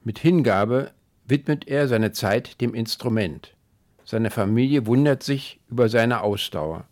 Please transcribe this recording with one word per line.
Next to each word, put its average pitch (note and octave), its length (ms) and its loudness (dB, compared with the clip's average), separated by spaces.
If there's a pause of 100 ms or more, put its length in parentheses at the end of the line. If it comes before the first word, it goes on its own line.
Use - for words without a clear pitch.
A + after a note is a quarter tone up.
Mit A2 160 -6
Hingabe B2 720 2 (380)
widmet C#3+ 360 -2
er C#3+ 220 0
seine A2 240 2
Zeit A2+ 480 -2
dem A#2+ 140 -2
Instrument. A2 800 -4 (480)
Seine A2 280 -2
Familie A#2 540 0
wundert C3+ 380 2
sich - 460 -6
über A#2+ 180 2
seine A#2 320 2
Ausdauer. F2+ 720 -4